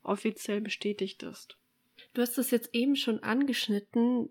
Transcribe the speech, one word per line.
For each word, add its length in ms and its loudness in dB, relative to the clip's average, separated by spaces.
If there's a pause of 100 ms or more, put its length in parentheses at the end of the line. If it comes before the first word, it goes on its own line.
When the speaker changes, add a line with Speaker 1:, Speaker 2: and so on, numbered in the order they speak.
Speaker 1:
offiziell 580 -2
bestätigt 640 -4
ist. 340 -16 (560)
Speaker 2:
Du 80 -2
hast 160 0
es 140 0
jetzt 240 0
eben 220 4
schon 260 0
angeschnitten, 1080 2